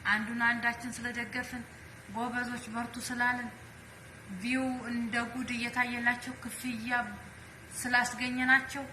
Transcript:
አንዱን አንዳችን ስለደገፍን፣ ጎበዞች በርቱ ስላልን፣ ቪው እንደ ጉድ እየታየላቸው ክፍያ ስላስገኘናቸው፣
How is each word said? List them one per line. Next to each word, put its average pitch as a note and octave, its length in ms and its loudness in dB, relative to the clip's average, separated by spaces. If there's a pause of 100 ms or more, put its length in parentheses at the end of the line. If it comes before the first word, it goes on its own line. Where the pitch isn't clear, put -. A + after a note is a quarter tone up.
አንዱን A3 380 2
አንዳችን A#3 500 2
ስለደገፍን፣ A#3+ 680 -4 (500)
ጎበዞች A#3+ 560 -2
በርቱ A#3 320 -4
ስላልን፣ B3 480 2 (840)
ቪው B3 300 2 (220)
እንደ A#3+ 280 0 (120)
ጉድ B3+ 240 -4
እየታየላቸው A#3+ 880 2
ክፍያ A#3+ 560 -4 (800)
ስላስገኘናቸው፣ B3+ 1200 4